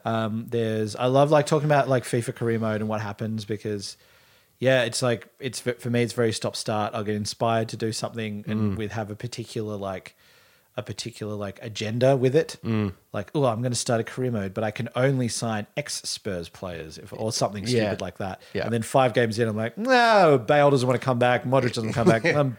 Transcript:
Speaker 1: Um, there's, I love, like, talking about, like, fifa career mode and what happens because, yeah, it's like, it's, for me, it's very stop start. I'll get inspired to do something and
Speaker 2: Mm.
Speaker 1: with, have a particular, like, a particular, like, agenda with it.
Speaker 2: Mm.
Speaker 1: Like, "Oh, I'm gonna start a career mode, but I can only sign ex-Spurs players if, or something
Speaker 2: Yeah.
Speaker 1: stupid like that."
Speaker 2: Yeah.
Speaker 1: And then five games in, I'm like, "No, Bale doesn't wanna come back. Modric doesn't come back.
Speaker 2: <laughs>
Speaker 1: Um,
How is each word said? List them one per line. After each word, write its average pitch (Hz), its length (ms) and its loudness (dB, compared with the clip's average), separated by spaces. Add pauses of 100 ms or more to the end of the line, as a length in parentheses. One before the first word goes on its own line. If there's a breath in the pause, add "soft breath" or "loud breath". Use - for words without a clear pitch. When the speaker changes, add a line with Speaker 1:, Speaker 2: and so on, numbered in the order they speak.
Speaker 1:
Um, 113 420 -2
there's, 110 480 -2
I 127 120 0
love, 139 240 6
like, 147 140 6
talking 151 200 2
about, 139 240 4
like, 127 160 2
fifa 123 280 -2
career 117 260 -2
mode 110 200 0
and 107 100 -4
what 107 120 -2
happens 107 420 -6
because, 104 540 -8 (640 soft breath)
yeah, 127 240 4
it's 117 180 -4
like, 120 260 0 (120)
it's, 120 200 -8
for 127 300 -4
me, 120 140 2
it's 110 100 -2
very 117 180 2
stop - 240 -4
start. 107 380 -4
I'll 110 100 -4
get 104 120 -2
inspired 113 540 -2
to 110 80 -10
do 113 140 -2
something 110 560 -6
and 107 280 0
Speaker 2:
Mm. - 20 -6
Speaker 1:
with, 101 160 -6
have 107 180 -6
a 104 40 -8
particular, 110 600 -8
like, 98 400 -8 (640 soft breath)
a 107 60 -6
particular, 107 520 -10
like, 101 260 -8
agenda 117 540 2
with 127 180 2
it. 156 300 2
Speaker 2:
Mm. 107 300 0 (180)
Speaker 1:
Like, 107 240 -8
"Oh, 147 80 2
I'm 117 180 2
gonna 123 140 -2
start 113 240 0
a 113 60 -2
career 127 260 -4
mode, 98 220 -4
but 110 100 -2
I 107 80 -2
can 117 240 -6
only 127 320 2
sign 110 480 -4
ex-Spurs - 720 -8
players 80 500 -12
if, - 140 -18
or 110 220 -4
something 101 340 -2
Speaker 2:
Yeah. 117 200 2
Speaker 1:
stupid 92 140 -2
like 92 180 -8
that." 95 220 -8 (120)
Speaker 2:
Yeah. 101 100 -4
Speaker 1:
And 113 100 -4
then 113 100 -2
five 131 300 2
games 110 260 2
in, 113 100 2
I'm 107 80 -4
like, 113 200 -6
"No, 220 600 6
Bale 143 320 6
doesn't 127 180 4
wanna 127 120 2
come 123 200 0
back. 123 240 4
Modric 123 300 2
doesn't 113 180 -4
come 113 160 0
back. 113 180 -2
Speaker 2:
<laughs> 170 80 2
Speaker 1:
Um, 139 260 0